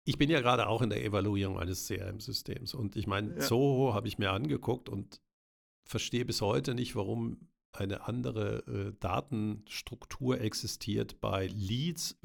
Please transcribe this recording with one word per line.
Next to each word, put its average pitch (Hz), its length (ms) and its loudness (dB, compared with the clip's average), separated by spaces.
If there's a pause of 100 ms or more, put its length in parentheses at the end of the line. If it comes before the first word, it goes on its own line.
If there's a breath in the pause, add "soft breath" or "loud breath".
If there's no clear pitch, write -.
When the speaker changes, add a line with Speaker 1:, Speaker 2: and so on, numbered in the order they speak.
Speaker 1:
Ich - 140 0
bin 147 140 6
ja 156 100 6
gerade 120 260 6
auch 113 140 4
in 120 80 2
der 107 160 0
Evaluierung 98 540 2
eines 92 260 -4
C-R-M-Systems 98 880 -6
und 101 220 -4
ich 107 100 -2
meine, 104 300 0
Speaker 2:
Ja. - 40 -6
Speaker 1:
Zoho 131 540 4
habe 104 140 0
ich 101 100 -6
mir 101 140 2
angeguckt 127 580 0
und - 320 -8 (680)
verstehe 120 380 0
bis 117 160 0
heute 127 320 2
nicht, 123 220 -2
warum 113 540 -2 (220)
eine - 360 -4
andere, 113 600 -2
äh, 101 320 -4
Datenstruktur 107 1400 -2
existiert 107 800 -2
bei 98 260 0
Leads 120 760 -2